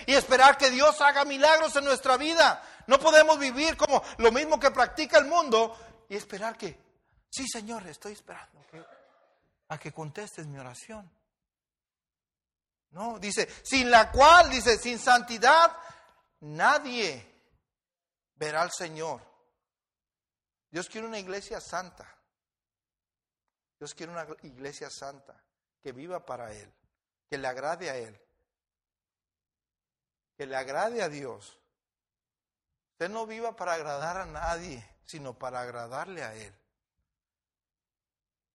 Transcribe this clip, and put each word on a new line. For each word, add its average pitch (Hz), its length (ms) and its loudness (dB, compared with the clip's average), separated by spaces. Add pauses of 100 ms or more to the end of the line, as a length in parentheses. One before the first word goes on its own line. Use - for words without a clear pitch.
y 262 80 2
esperar 262 420 6
que 269 140 2
Dios 294 300 4
haga 285 220 4
milagros 294 520 4
en 277 80 -2
nuestra 262 340 2
vida. 294 460 2 (240)
No 269 120 6
podemos 311 400 8
vivir 277 380 -2
como 277 260 2 (140)
lo 226 140 6
mismo 302 280 0
que 269 120 4
practica 262 480 2
el 277 60 2
mundo 262 840 -2
y 196 60 -10
esperar 208 420 -10
que, 170 200 -14 (520)
"Sí, 262 180 -10
Señor, 220 400 -12
estoy 202 260 -16
esperando - 540 -20
que, 160 160 -20 (840)
a 156 80 -12
que 151 160 -16
contestes 160 540 -16
mi 143 100 -16
oración". 160 520 -20 (1800)
No, 208 300 -12
dice, 196 280 -4 (160)
"Sin 254 260 0
la 220 220 6
cual", 311 380 8
dice, 240 280 0
"sin 233 220 -8
santidad 247 800 4 (640)
nadie 202 1000 -4 (960)
verá 151 280 -4
al 175 80 -8
Señor". 160 500 -10 (1500)
Dios 175 180 -10
quiere 220 180 -12
una 220 120 -10
iglesia 190 420 -12
santa. - 480 -14 (1700)
Dios 147 140 -16
quiere 165 180 -16
una 165 140 -12 (160)
iglesia 139 480 -16
santa 139 500 -20 (420)
que 139 100 -16
viva 165 340 -14
para 120 280 -14
Él, 104 180 -20 (580)
que 139 80 -10
le 135 100 -8
agrade 151 420 -8
a 131 80 -8
Él, 113 200 -14 (2250)
que 143 80 -12
le 131 100 -12
agrade 165 480 -6
a 165 60 -4
Dios. 135 500 -16 (1300)
Usted 175 160 -10
no 220 160 -10
viva 226 300 -12
para 175 180 -8
agradar 156 440 -10
a 190 80 -12
nadie, 165 640 -10 (160)
sino 139 340 -18
para 123 240 -10
agradarle 127 640 -14
a 110 100 -14
Él. 107 220 -20 (2000)